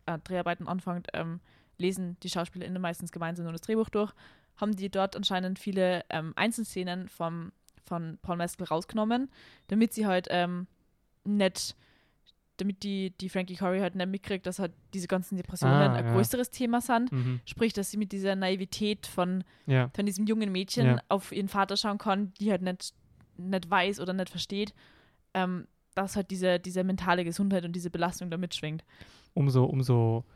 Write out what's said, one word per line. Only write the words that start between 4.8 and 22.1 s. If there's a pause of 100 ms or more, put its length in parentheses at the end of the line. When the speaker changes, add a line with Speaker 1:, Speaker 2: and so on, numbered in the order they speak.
Speaker 1:
dort
anscheinend
viele,
ähm,
Einzelszenen
vom, (320)
von
Paul
Mescal
rausgenommen, (380)
damit
sie
halt,
ähm, (560)
nicht, (800)
damit
die, (100)
die
Frankie
Cory
halt
nicht
mitkriegt,
dass
halt (220)
diese
ganzen
Depressionen
Speaker 2:
Ah,
Speaker 1:
ein
Speaker 2:
ja.
Speaker 1:
größeres
Thema
sind.
Speaker 2:
Mhm.
Speaker 1:
Sprich,
dass
sie
mit
dieser
Naivität
von, (240)
Speaker 2:
Ja.
Speaker 1:
von
diesem
jungen
Mädchen
Speaker 2:
Ja. (100)
Speaker 1:
auf
ihren
Vater
schauen
kann,